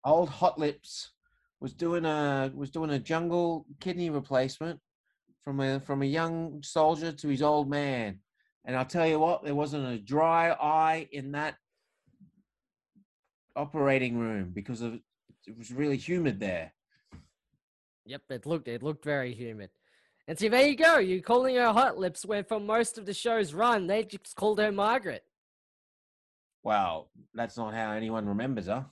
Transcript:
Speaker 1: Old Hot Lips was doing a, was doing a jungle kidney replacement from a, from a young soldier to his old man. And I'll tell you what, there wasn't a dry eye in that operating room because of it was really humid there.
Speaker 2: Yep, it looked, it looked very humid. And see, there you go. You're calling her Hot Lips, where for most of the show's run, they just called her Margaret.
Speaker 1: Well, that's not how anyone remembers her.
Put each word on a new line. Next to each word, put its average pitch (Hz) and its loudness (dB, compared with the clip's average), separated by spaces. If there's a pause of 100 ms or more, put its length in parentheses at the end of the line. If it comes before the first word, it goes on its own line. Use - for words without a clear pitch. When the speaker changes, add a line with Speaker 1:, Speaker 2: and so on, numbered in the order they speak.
Speaker 1:
Old 160 4
Hot 175 0
Lips - -6 (500)
was 131 -8
doing 170 -2
a, 143 0
was 139 -8
doing 160 -4
a 139 0
jungle 170 0 (140)
kidney 175 -4
replacement 139 -2 (640)
from 139 -4
a, 135 0
from 139 -2
a 139 2
young 165 -2
soldier 160 2
to 147 -6
his 139 0
old 147 4
man. 131 -2 (480)
And 127 -4
I'll 131 0
tell 165 0
you 156 4
what, 160 2
there 147 -2
wasn't 143 -2
a 120 -4
dry 165 2
eye 156 2
in 139 -8
that 151 -4 (2000)
operating 135 0
room 107 -2
because 110 -8
of 117 -6 (480)
it 113 -18
was 117 -16
really 139 0
humid 143 0
there. 90 -4 (1300)
Speaker 2:
Yep, 135 -14
it 127 -10
looked, 156 -4
it 117 -6
looked 147 -6
very 135 -2
humid. 110 -12 (580)
And - -6
see, 214 0
there 254 8
you 285 2
go. 320 6
You're 185 2
calling 254 4
her 240 6
Hot 233 4
Lips, 180 -4
where 202 -2
for 220 -2
most 220 0
of 202 -12
the 196 -6
show's 220 0
run, 214 2
they 208 0
just - -14
called 208 0
her 214 2
Margaret. 202 0 (1400)
Speaker 1:
Well, 95 0 (220)
that's 113 -8
not 110 -6
how 110 -4
anyone 110 -4
remembers 107 -2
her. 123 -4